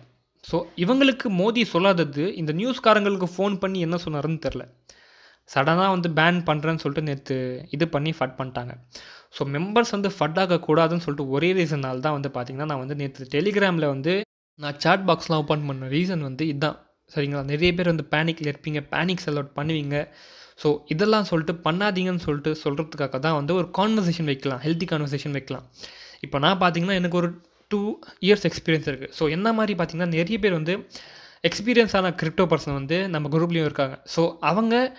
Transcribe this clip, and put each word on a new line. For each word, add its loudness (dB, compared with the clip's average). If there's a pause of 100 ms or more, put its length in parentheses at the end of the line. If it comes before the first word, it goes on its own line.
(420)
So, -4 (120)
இவங்களுக்கு 2
மோடி 2 (100)
சொல்லாதது 2
இந்த -4
நியூஸ்காரங்களுக்கு 2 (100)
ஃபோன் 0
பண்ணி -2
என்ன 0
சொன்னாருன்னு -2
தெரில. -6 (880)
சடனா 4
வந்து 2
பேன் 4
பண்றேன்னு 0
சொல்லிட்டு -2
நேத்து -4
இது 0
பண்ணி 0
ஃபட் -2
பண்ணிட்டாங்க. -6 (560)
So, -6
மெம்பர்ஸ் 0
வந்து 0
ஃபட் -2
ஆகக்கூடாதுன்னு 2
சொல்லிட்டு -4
ஒரே 2
ரீசனால் 0
தான் 0
வந்து -4
பார்த்தீங்கன்னா, -6
நான் -2
வந்து -6
நேத்து -8
Telegram-ல 2
வந்து 0 (380)
நான் -8
சாட் 4
பாக்ஸ்லாம் 0
ஓப்பன் 0
பண்ண -6
ரீசன் 0
வந்து -4
இதான். -2 (340)
சரிங்களா? -2
நிறைய 0
பேர் 0
வந்து 0
பேனிக்ல 0
இருப்பீங்க, -4 (100)
பேனிக் 0
செல் -4
அவுட் -4
பண்ணுவீங்க. -2 (580)
So, 0
இதெல்லாம் 2
சொல்லிட்டு -2
பண்ணாதீங்கன்னு 0
சொல்லிட்டு -2
சொல்றதுக்காக -2
தான் 0
வந்து 0
ஒரு 0
கான்வர்சேஷன் 2
வைக்கலாம், -2
ஹெல்தி -2
கான்வர்சேஷன் -2
வைக்கலாம். -6 (540)
இப்போ -4
நான் 4
பார்த்தீங்கன்னா, 2
எனக்கு 0
ஒரு -2 (240)
டூ -2 (220)
இயர்ஸ் 4
எக்ஸ்பீரியன்ஸ் 0
இருக்கு. -6
So, 0
என்ன 0
மாதிரி 0
பார்த்தீங்கன்னா, -2
நிறைய 0
பேர் 2
வந்து 0 (680)
எக்ஸ்பீரியன்ஸ் 4
ஆன 4
கிரிப்டோ 0
பர்சன் 0
வந்து -2
நம்ம -2
குரூப்லேயும் 2
இருக்காங்க. -2
So, 0
அவங்க 2